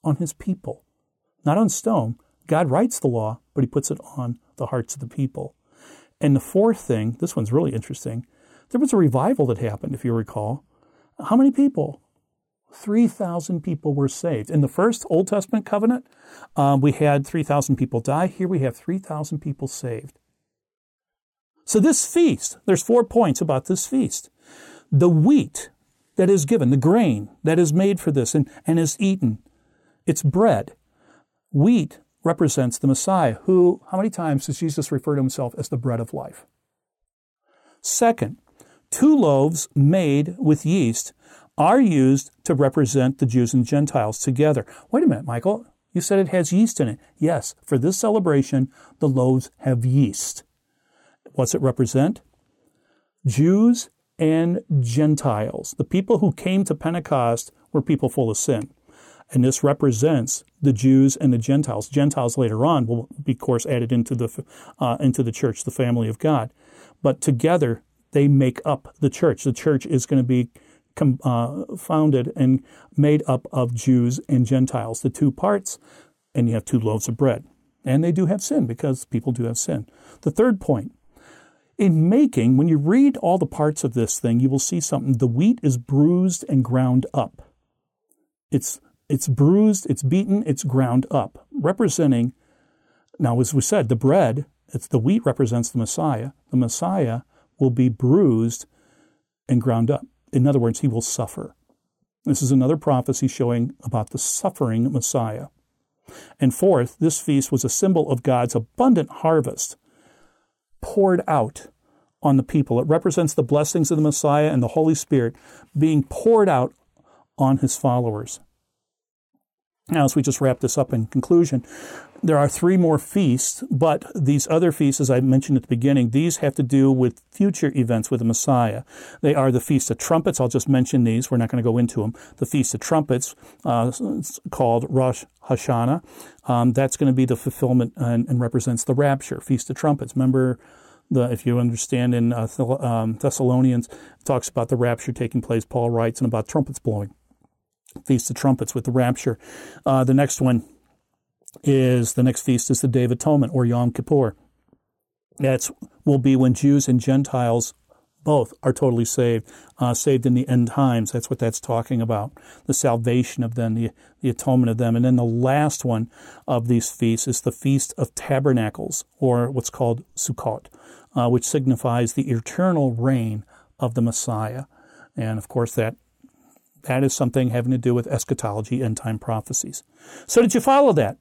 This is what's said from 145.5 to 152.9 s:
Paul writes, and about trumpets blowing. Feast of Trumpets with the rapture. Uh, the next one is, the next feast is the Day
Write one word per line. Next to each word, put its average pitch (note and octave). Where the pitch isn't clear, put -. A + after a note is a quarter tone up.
Paul A#2
writes, A#2
and C3
about A2+
trumpets C#3
blowing. G#2
Feast C3
of B2
Trumpets B2+
with A#2+
the C3
rapture. B2
Uh, C3
the C3
next C#3
one B2
is, B2+
the B2+
next B2+
feast B2
is C3
the C#3
Day B2